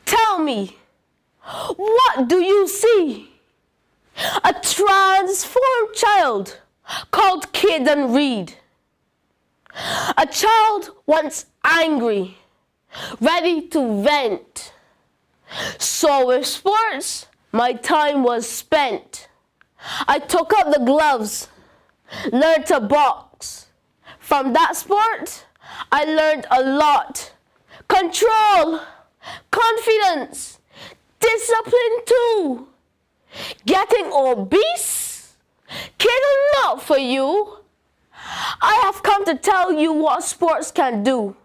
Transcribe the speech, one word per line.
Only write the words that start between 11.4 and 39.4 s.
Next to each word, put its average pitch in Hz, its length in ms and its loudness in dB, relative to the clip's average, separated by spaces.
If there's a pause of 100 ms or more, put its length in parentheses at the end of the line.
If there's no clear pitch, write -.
angry, 226 720 0 (840)
ready 320 480 0
to 226 340 -2
vent. 262 720 -2 (1040)
So 277 480 0
with 254 200 0
sports, 415 800 -4 (260)
my 240 200 0
time 294 500 0
was 240 260 0
spent. - 800 -4 (760)
I 285 120 2
took 330 340 -2
up 359 200 2
the 277 120 2
gloves, 269 640 0 (840)
learned 311 360 2
to 302 140 2
box. - 840 -2 (520)
From 269 340 0
that 320 240 2
sport, - 720 -4 (440)
I 294 140 2
learned 311 460 0
a 254 120 4
lot. 277 680 0 (560)
Control, 381 920 2 (680)
confidence, 440 1120 0 (580)
discipline 453 880 0
too. 415 600 0 (960)
Getting 381 480 2
obese? 277 1200 -2 (600)
Kid, 494 240 2 (320)
not 403 280 0
for 285 160 2
you. 269 580 -2 (1040)
I 440 240 4
have 392 180 -2
come 403 220 0
to 320 100 0
tell 370 380 0